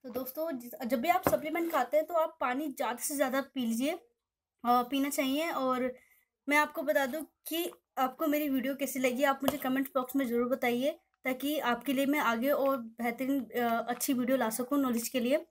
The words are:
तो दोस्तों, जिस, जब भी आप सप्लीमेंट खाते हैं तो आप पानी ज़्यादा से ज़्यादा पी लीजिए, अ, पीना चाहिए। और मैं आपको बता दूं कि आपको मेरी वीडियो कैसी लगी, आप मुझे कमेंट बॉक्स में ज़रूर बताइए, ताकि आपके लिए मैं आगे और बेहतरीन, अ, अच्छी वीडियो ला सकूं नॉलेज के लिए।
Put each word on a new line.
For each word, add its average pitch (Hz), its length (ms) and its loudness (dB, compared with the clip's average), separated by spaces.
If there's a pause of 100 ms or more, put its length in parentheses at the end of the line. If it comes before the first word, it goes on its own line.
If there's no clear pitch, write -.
तो 247 100 -14
दोस्तों, 311 380 -4
जिस, - 340 -8
जब 233 160 0
भी 320 80 0
आप 370 200 4
सप्लीमेंट 320 420 0
खाते 285 260 2
हैं 311 80 4
तो 349 80 -8
आप 320 280 2
पानी 269 260 0
ज़्यादा 247 300 -4
से 285 180 -6
ज़्यादा 269 260 2
पी 262 240 -4
लीजिए, 233 280 0
अ, - 80 -8 (640)
पीना 247 440 2
चाहिए। 294 420 0
और 254 440 -2 (540)
मैं 294 80 4
आपको 302 240 0
बता 285 240 6
दूं 285 180 -4 (240)
कि 339 240 -4 (260)
आपको 262 300 0
मेरी 294 220 2
वीडियो 269 260 0
कैसी 269 240 -4
लगी, 254 240 2
आप 269 200 2
मुझे 277 140 0
कमेंट 269 300 0
बॉक्स 254 280 -4
में 269 120 2
ज़रूर 240 220 0
बताइए, 254 420 0 (320)
ताकि 262 360 -2
आपके 240 340 -2
लिए 277 120 2
मैं 285 140 2
आगे 233 300 0
और 269 280 2
बेहतरीन, 240 680 -2
अ, 233 440 0
अच्छी 247 240 -2
वीडियो 254 240 2
ला 226 120 2
सकूं 247 280 -2
नॉलेज 247 300 0
के 262 120 -2
लिए। 254 320 2